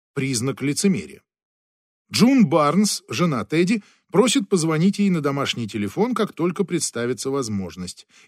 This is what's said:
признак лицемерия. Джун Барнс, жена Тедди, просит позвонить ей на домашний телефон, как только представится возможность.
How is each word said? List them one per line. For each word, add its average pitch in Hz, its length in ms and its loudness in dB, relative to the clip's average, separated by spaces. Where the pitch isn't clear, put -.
признак 131 460 -4
лицемерия. 143 600 -2
Джун 247 340 6
Барнс, 160 640 2
жена 135 380 -2
Тедди, 185 360 0
просит 214 380 2
позвонить 165 480 2
ей 202 100 2
на 170 140 0
домашний 135 440 -2
телефон, 113 480 -2
как 214 200 -2
только 175 300 -2
представится 127 680 -4
возможность. 98 760 -8